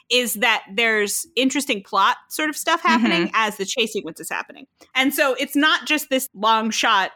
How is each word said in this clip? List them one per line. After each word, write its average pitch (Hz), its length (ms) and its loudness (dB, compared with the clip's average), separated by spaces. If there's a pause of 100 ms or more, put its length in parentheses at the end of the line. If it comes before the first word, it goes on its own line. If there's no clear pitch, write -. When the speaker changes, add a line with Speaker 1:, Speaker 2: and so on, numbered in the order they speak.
(100)
Speaker 1:
is 247 260 2
that 220 280 2 (100)
there's 214 520 0 (100)
interesting 262 460 0
plot 208 340 2 (140)
sort 311 180 -2
of 302 80 -6
stuff 330 240 -2
happening 226 460 2
Speaker 2:
Mm-hmm. - 80 -6
Speaker 1:
as 214 240 0
the 190 80 -6
chase 226 260 -2
sequence 160 280 -8
is 160 100 -10
happening. - 360 -10 (280)
And 262 180 2
so 277 260 2
it's 269 160 -4
not 311 320 2
just 302 220 -2
this 262 240 -2
long 220 380 2
shot 214 440 2